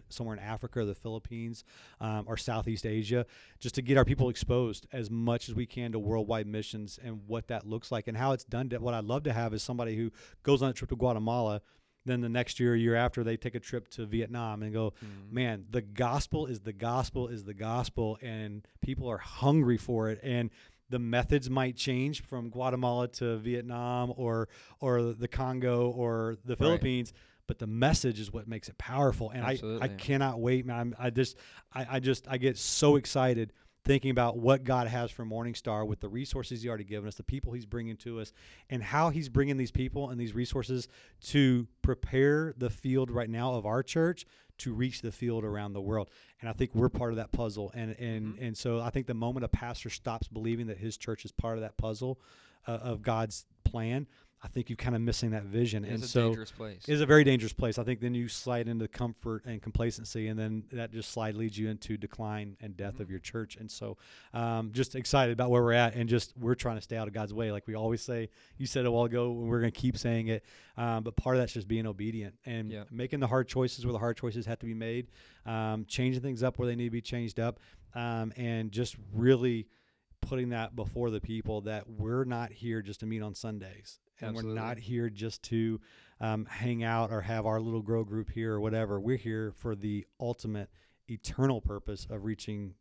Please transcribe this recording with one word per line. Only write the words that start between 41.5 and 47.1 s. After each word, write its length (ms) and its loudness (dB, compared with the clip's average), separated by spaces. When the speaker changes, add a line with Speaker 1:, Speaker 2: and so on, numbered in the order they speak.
Speaker 1:
prepare 720 4
the 120 0
field 420 0
right 180 0
now 240 0
of 120 -2
our 180 2
church 420 2
to 160 -4
reach 280 0
the 100 -4
field 320 -2
around 300 -4
the 80 -4
world. 280 -2
And 80 -6
I 40 -2
think 200 0
we're 160 4
part 220 -2